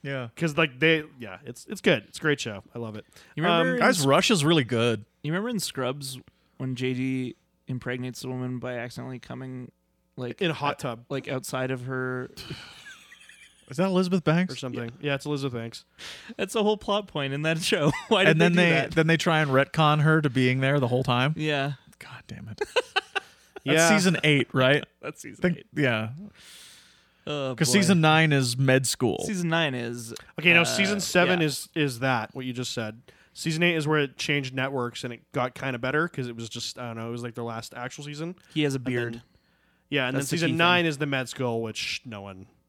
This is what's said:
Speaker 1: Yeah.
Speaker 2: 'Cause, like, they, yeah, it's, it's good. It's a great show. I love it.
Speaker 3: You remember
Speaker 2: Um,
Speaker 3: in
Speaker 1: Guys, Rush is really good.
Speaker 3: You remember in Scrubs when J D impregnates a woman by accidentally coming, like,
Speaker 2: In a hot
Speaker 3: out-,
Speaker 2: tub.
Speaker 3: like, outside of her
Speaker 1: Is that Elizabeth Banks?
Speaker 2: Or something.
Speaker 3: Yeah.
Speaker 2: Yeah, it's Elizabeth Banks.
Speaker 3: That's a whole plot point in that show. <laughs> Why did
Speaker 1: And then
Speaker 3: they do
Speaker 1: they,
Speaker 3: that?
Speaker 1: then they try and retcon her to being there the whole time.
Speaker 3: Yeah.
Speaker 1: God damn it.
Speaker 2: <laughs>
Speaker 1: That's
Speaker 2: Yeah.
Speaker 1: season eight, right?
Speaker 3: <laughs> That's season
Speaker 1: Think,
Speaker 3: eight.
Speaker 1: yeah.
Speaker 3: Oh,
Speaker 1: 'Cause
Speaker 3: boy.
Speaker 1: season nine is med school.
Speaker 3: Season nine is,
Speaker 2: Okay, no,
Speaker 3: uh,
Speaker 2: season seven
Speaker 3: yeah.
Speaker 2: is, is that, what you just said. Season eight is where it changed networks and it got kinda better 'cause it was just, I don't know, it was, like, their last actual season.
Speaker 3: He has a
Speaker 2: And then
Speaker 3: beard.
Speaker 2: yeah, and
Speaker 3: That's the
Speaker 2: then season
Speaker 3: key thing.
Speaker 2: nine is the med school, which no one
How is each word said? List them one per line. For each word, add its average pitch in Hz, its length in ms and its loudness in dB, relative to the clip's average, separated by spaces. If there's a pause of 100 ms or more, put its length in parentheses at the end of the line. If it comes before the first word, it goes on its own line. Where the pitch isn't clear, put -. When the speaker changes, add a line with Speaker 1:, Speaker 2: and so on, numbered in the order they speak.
Speaker 1:
Yeah. 131 320 -6
Speaker 2:
'Cause, 156 220 -2
like, 139 220 0
they, 160 240 4 (160)
yeah, 98 260 -12
it's, 120 240 -14
it's 208 120 -10
good. 123 260 4
It's - 100 -18
a - 40 -12
great 147 180 0
show. 104 240 -8 (120)
I 120 40 -10
love 110 160 -10
it. 107 100 -14 (300)
Speaker 3:
You 147 80 -4
remember 170 260 2
Speaker 2:
Um, 170 60 -2
Speaker 3:
in 165 60 -2
Speaker 1:
Guys, 156 240 2
Rush 143 260 4
is 165 140 2
really 160 180 4
good. 113 420 0 (180)
Speaker 3:
You 147 80 -4
remember 202 180 -4
in 226 100 -4
Scrubs 131 600 -6 (380)
when 131 180 -6
J 127 180 -2
D 131 420 -4 (320)
impregnates 127 560 -8
a 135 40 -10
woman 127 320 -6
by 123 180 -8
accidentally 123 420 -12
coming, 127 520 -14 (460)
like, 127 240 -8
Speaker 2:
In 170 100 0
a - 20 -4
hot 143 180 -2
Speaker 3:
out-, - 80 -8
Speaker 2:
tub. 120 300 -8
Speaker 3:
like, 135 180 -6
outside 131 440 -6
of 123 140 -6
her 127 440 -6 (1400)
Speaker 1:
Is 127 80 -10
that 185 100 2
Elizabeth 185 360 2
Banks? 165 300 2
Speaker 2:
Or - 40 -10
something. 120 280 -6 (160)
Speaker 3:
Yeah. 143 80 -4
Speaker 2:
Yeah, 139 60 0
it's 135 100 -8
Elizabeth 139 340 -4
Banks. 113 260 -12 (520)
Speaker 3:
That's 196 180 -6
a 220 80 2
whole 214 140 2
plot 208 300 -2
point 139 260 -4
in 143 100 -4
that 160 180 0
show. 160 380 2
<laughs> - 80 -14
Why 196 160 4
did 160 80 6
Speaker 1:
And 160 100 4
then 175 120 6
Speaker 3:
they 180 120 6
do 170 100 4
Speaker 1:
they, - 60 -
Speaker 3:
that? - 100 -6
Speaker 1:
then 160 160 2
they 165 100 4
try 160 240 2
and 143 100 0
retcon 151 500 4
her 156 200 4
to 147 80 2
being 127 320 4
there 139 180 2
the 127 80 2
whole 123 160 0
time. 131 340 2
Speaker 3:
Yeah. 147 360 -2 (260)
Speaker 1:
God - 280 -18
damn - 220 -14
it. - 160 -14
Speaker 2:
<laughs> - 280 -4 (720)
Speaker 1:
That's 147 160 4
Speaker 2:
Yeah. 165 80 6
Speaker 1:
season 165 340 4
eight, 147 300 4
right? 135 400 4
Speaker 3:
<laughs> - 80 -20
That's - 200 -12
season - 200 -12
Speaker 1:
Think, 175 160 0
Speaker 3:
eight. - 80 -20 (100)
Speaker 1:
yeah. 113 340 0 (1200)
Speaker 3:
Oh, 139 280 -4
Speaker 1:
'Cause 151 100 2
Speaker 3:
boy. 123 60 2
Speaker 1:
season 190 260 6
nine 160 320 6
is 127 260 2
med 131 300 4
school. - 400 0
Speaker 3:
Season 180 220 -2
nine 160 260 0
is, 117 380 -8 (260)
Speaker 2:
Okay, 175 140 6
no, 170 80 6
Speaker 3:
uh, - 20 4
Speaker 2:
season 196 380 0
seven 180 400 2
Speaker 3:
yeah. 156 60 2
Speaker 2:
is, - 280 -6
is 139 240 -2
that, 123 340 -2
what 131 120 -10
you 127 80 -6
just 123 180 -6
said. 113 300 -8 (320)
Season 160 300 -2
eight 175 120 4
is 151 100 0
where 156 140 2
it 139 160 -2
changed 135 400 -2
networks 131 480 -4
and 123 80 -8
it 117 80 -14 (140)
got 127 200 -2
kinda 131 240 -6
better 139 300 0
'cause 127 220 -6
it 117 80 -10
was 117 100 -10
just, - 320 -10
I 123 80 -10
don't 113 80 -10
know, 113 140 -8
it - 20 -6
was, 120 120 -8
like, 117 120 -10
their 120 80 -8
last 117 320 -8
actual 127 300 -10
season. 156 300 -10 (180)
Speaker 3:
He 156 100 0
has 139 120 0
a - 20 -2
Speaker 2:
And 123 80 -6
then 127 80 -2
Speaker 3:
beard. 120 280 -4 (680)
Speaker 2:
yeah, 135 180 0
and 131 80 -4
Speaker 3:
That's 139 120 -2
the 170 80 -2
Speaker 2:
then - 20 -2
season 165 100 0
Speaker 3:
key - 60 0
thing. 160 60 -2
Speaker 2:
nine 175 260 4
is 147 140 -2
the 151 60 0
med 135 220 -2
school, 117 340 -4
which - 440 -6
no 107 160 -12
one 98 240 -14 (240)